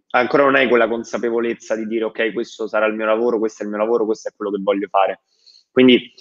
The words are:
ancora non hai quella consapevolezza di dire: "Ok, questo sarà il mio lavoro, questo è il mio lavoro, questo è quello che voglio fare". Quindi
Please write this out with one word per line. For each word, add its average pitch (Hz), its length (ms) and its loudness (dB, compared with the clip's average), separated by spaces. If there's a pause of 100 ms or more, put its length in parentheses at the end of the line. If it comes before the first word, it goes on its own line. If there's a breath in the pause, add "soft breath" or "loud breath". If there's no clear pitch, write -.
(100)
ancora 123 320 2
non 139 140 4
hai 131 120 2
quella 117 200 4
consapevolezza 117 880 -4
di 110 100 -8
dire: 110 180 -4
"Ok, 110 280 -4
questo 113 340 -8
sarà 107 200 0
il 107 80 -2
mio 110 120 -4
lavoro, 113 320 2
questo 107 240 -4
è - 40 -6
il 104 40 -8
mio 104 80 -6
lavoro, 110 260 0
questo 107 240 -4
è - 60 -8
quello 104 160 -8
che 101 100 -4
voglio 101 280 -2
fare". 95 320 0 (500 soft breath)
Quindi 127 500 4